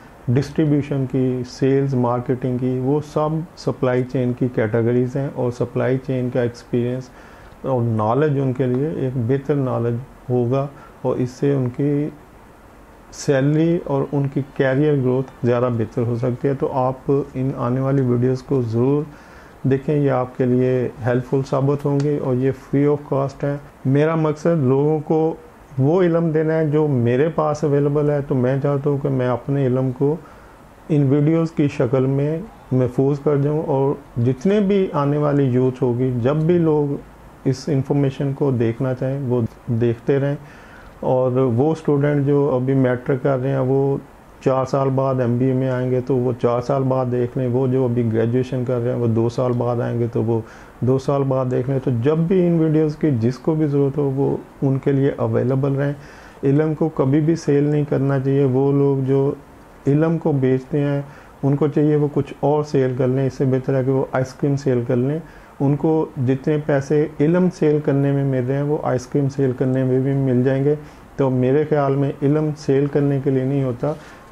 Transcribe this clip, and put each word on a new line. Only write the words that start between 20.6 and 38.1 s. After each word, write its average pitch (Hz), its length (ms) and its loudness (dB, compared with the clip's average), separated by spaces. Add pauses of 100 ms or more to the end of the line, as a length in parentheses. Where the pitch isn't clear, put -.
हेल्पफुल 127 440 -2
साबित 143 420 -2
होंगे 143 340 0
और 131 160 -2
ये 131 180 0
free 139 340 -2
of 147 220 2
cost 139 360 -2
है। 143 160 -4 (260)
मेरा 147 300 4
मकसद 156 520 0
लोगों 147 320 2
को 160 380 0 (420)
वो 160 220 4
इल्म 170 300 2
देना 156 220 2
है 160 160 2
जो 151 180 2
मेरे 127 420 2
पास 151 340 -2
अवेलेबल 147 460 2
है, 147 120 0
तो 143 120 -4
मैं 131 260 0
चाहता 143 300 0
हूँ 139 100 0
कि 143 80 -2
मैं 127 200 0
अपने 135 380 0
इल्म 131 260 0
को 143 240 0 (720)
इन 147 200 4
वीडियोज़ 156 440 2
की 147 140 2
शक्ल 131 380 0
में 147 380 -2 (300)
महफूज 135 440 2
कर 147 200 0
दूँ 151 260 0
और 139 340 0 (200)
जितने 135 420 2
भी 196 340 2
आने 143 240 0
वाली 143 320 2
यूथ 127 320 0
होगी, 127 380 0
जब 151 260 0
भी 175 120 4
लोग 151 400 2 (480)
इस 135 220 -4
इन्फॉर्मेशन 139 640 0